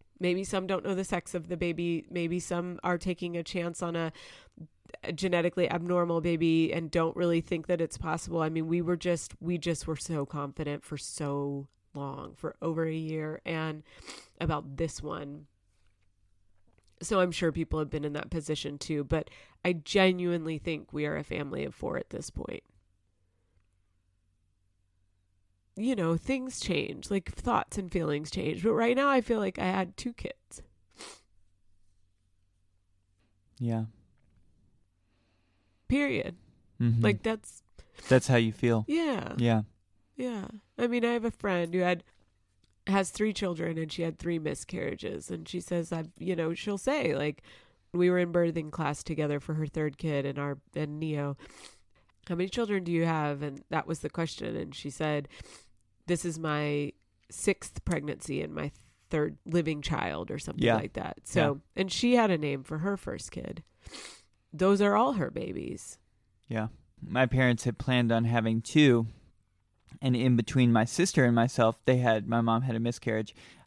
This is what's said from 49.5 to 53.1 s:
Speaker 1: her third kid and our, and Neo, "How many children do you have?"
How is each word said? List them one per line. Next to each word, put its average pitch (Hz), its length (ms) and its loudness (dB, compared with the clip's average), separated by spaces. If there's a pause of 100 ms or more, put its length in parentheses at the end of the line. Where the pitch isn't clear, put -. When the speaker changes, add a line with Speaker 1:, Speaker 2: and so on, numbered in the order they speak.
Speaker 1:
her 156 120 -2
third 151 320 -2
kid 143 280 0
and 139 120 -4
our, 143 200 -4 (160)
and 151 240 -4
Neo, 147 380 -2 (920)
"How 180 60 -2
many 180 140 0
children 208 360 0
do 170 60 -2
you 165 140 4
have?" 151 360 0